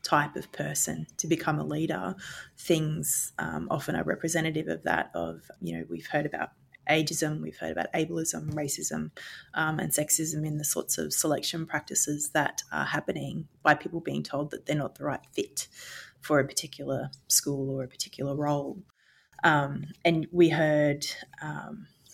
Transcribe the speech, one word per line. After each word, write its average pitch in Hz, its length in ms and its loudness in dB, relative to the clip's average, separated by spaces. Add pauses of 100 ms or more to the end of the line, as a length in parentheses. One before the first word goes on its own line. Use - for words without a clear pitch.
type 147 340 4
of - 160 -6
person 151 640 -2
to - 100 -2
become 156 320 2
a 151 60 0
leader, 160 500 -2 (440)
things, 156 840 2
um, - 320 -4
often 151 240 0
are 160 80 0
representative 160 640 0
of - 160 -4
that, 82 300 2
of, 82 360 -4 (120)
you 82 160 -6
know, 80 120 -6
we've 82 180 -8
heard 147 180 0
about - 240 -6 (400)
ageism, 156 520 2
we've 156 160 -8
heard 160 140 -6
about 170 220 -2
ableism, 160 600 -2
racism, 151 560 -4 (440)
um, 156 260 0
and 156 140 0
sexism 156 520 0
in 151 120 -2
the 147 80 -2
sorts - 320 0
of 156 160 -2
selection 160 520 0
practices 147 680 -2
that - 280 0 (120)
are 151 100 0
happening 147 640 -4 (140)
by 151 120 6
people 165 280 -2
being 143 200 -2
told 147 300 -4
that - 140 -8
they're 151 100 0
not 143 200 -2
the 139 100 -8
right 139 260 -4
fit - 380 -4 (500)
for 147 200 4
a 135 60 4
particular 139 640 -4 (200)
school 135 400 2
or 135 160 -2
a - 20 -8
particular - 480 -6
role. 147 480 0 (640)
Um, 143 400 4 (180)
and 165 280 4
we 175 180 8
heard, 151 560 4 (360)
um, - 460 -8 (260)